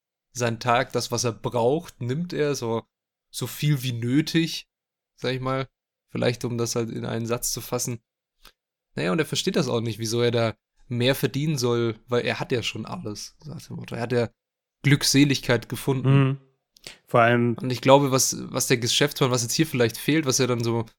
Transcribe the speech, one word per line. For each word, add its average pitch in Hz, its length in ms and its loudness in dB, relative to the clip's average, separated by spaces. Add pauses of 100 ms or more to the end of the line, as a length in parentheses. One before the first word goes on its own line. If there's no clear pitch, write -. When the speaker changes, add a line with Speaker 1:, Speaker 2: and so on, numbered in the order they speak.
(340)
Speaker 1:
seinen 117 260 -2
Tag, 123 340 2
das, 120 180 -2
was 120 120 -2
er 120 100 -2
braucht, 123 680 -2
nimmt 151 320 -4
er, 147 220 -2
so, 113 280 -4 (480)
so - 160 -6
viel 147 360 0
wie 127 100 -4
nötig, 147 760 0 (480)
sag 127 180 -4
ich 127 80 -6
mal, 131 260 -2 (420)
vielleicht 120 360 -2
um 120 120 -4
das 117 180 -2
halt 117 160 -2
in 117 140 -8
einen 117 200 -4
Satz 117 260 -4
zu - 80 -8
fassen. 123 400 -6 (960)
Naja, 165 160 -2
und 175 80 0
er 151 60 0
versteht - 320 -4
das 156 100 0
auch 117 140 0
nicht, 110 180 -6
wieso 113 220 -2
er 120 100 2
da 117 240 0 (320)
mehr 123 280 2
verdienen 147 420 -2
soll, 120 500 0
weil 120 180 0
er 117 140 -2
hat - 140 -6
ja 117 100 -2
schon 110 220 -8
alles, - 580 -12
sagt - 260 -16
der 120 60 -12
Motto. 117 200 -12
Er 120 60 -6
hat 117 120 -4
ja 117 160 2 (540)
Glückseligkeit 139 840 4
gefunden. 131 420 -2
Speaker 2:
Mhm. 135 280 6 (680)
Vor - 160 2
allem 120 360 4
Speaker 1:
Und 131 140 -6
ich 120 100 -6
glaube, 135 300 8
was, - 260 0 (140)
was 123 160 -4
der 135 100 4
Geschäftsmann, 127 540 0
was 123 120 0
jetzt 120 100 -4
hier 160 140 2
vielleicht 120 300 0
fehlt, 151 280 0
was 127 140 2
er 131 80 2
dann 120 160 0
so 117 220 -2 (140)